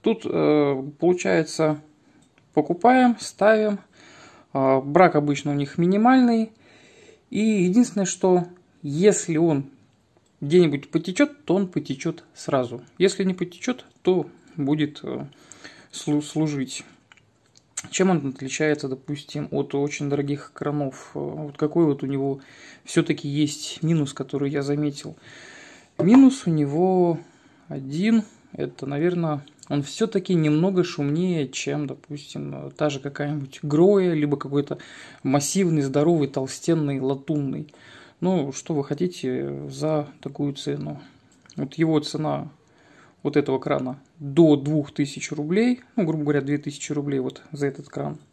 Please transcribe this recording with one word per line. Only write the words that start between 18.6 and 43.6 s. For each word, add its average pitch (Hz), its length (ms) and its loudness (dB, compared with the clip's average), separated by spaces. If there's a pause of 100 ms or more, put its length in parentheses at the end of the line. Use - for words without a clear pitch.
допустим, 143 640 -8
от 139 240 -4
очень 143 340 -4
дорогих 143 440 -4
кранов? 147 600 -6
Э, 147 60 -10
вот 147 380 -10
какой 156 260 0
вот 143 200 0
у - 20 -4
него 135 340 -4 (460)
все-таки - 420 -2
есть 147 560 -4
минус, 156 300 0
который 139 360 -4
я 143 120 -4
заметил? 147 560 -4 (800)
Минус 254 500 6
у 175 40 2
него 165 680 2 (480)
один. 160 560 0 (280)
Это, 143 360 -8
наверное, 151 580 -2 (220)
он 143 160 -2
все-таки 202 500 -2
немного 170 500 2
шумнее, 160 640 -2
чем, 143 380 -6
допустим, 143 680 -12
э, 139 160 -12
та 151 180 -2
же 139 100 -6
какая-нибудь 143 600 -8
"Гроя", 175 540 4
либо 147 220 0
какой-то 143 420 -4 (420)
массивный, 147 600 2
здоровый, 147 440 2
толстенный, 139 720 -2
латунный. 139 720 -4 (500)
Ну, 170 300 0
что - 220 -8
вы 143 100 0
хотите 143 840 -6
за 147 380 -2 (140)
такую 143 320 -6
цену? 147 460 -8 (580)
Вот 143 180 -8
его 160 240 2
цена 147 500 -4 (720)
вот 147 160 -2
этого 135 220 0
крана 135 420 -4 (160)